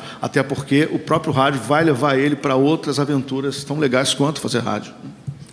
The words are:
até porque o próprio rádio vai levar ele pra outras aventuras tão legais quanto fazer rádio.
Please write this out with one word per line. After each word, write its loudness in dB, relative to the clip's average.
até 0
porque 0
o -2
próprio 0
rádio 2
vai 2
levar 2
ele 2
pra 0
outras 2
aventuras -2
tão -6
legais 2
quanto 0
fazer -2
rádio. -4